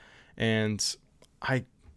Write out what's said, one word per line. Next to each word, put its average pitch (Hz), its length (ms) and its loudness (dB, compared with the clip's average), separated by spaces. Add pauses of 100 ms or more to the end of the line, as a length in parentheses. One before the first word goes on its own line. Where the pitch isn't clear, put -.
(380)
and 110 440 2 (600)
I 131 240 0 (300)